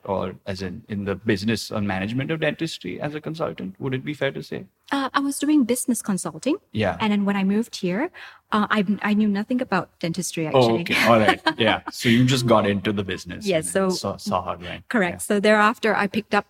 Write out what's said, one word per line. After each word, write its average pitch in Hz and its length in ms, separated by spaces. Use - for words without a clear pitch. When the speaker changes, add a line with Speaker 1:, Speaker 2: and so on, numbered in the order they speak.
Speaker 1:
or 95 300
as 95 160
in, 95 260
in 101 180
the 98 100
business 107 560
or 107 80
management 104 500
of 160 80
dentistry 160 640
as 147 160
a 151 40
consultant? 165 600
Would 131 140
it 131 100
be 147 100
fair 139 160
to - 140
say? - 220
Speaker 2:
Uh, 277 200
I 285 60
was 277 220
doing 285 240
business 240 380
consulting. 185 560
Speaker 1:
Yeah. 92 300
Speaker 2:
And 214 120
then 202 120
when 202 100
I 196 80
moved 202 340
here, 196 360
uh, 208 180
I, 214 140
I 214 120
knew 214 120
nothing 214 340
about - 380
dentistry, 165 480
Speaker 1:
Oh, 127 320
Speaker 2:
actually. - 40
Speaker 1:
okay. - 260
All 117 100
right. 107 220
Speaker 2:
<laughs> - 80
Speaker 1:
Yeah. 104 220
So - 180
you 120 160
just 127 220
got 110 200
into 101 260
the 101 100
business 92 420
Speaker 2:
Yes, 165 300
Speaker 1:
and 190 100
then 185 60
Speaker 2:
so 180 60
Speaker 1:
saw, 135 220
saw 180 260
how 127 80
it 87 80
went. 87 280
Speaker 2:
Correct. 202 260
Speaker 1:
Yeah. - 40
Speaker 2:
So 208 220
thereafter, 214 560
I 202 100
picked - 280
up 208 160